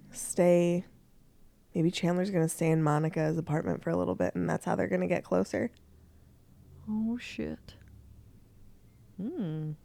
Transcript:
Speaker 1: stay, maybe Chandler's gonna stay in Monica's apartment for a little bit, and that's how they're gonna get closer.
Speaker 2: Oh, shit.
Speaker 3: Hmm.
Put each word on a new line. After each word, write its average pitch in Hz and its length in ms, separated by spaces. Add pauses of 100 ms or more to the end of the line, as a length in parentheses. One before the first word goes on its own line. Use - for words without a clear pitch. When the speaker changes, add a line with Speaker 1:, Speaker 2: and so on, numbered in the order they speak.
(120)
Speaker 1:
stay, 175 720 (920)
maybe 165 160
Chandler's 180 400
gonna 165 180
stay 165 220
in 160 120
Monica's 156 540
apartment 160 460
for - 60
a 170 80
little 180 180
bit, 185 200
and 175 140
that's - 160
how 175 100
they're 185 120
gonna 185 200
get 175 160
closer. - 480 (1160)
Speaker 2:
Oh, 220 280
shit. - 580 (1500)
Speaker 3:
Hmm. 165 500 (140)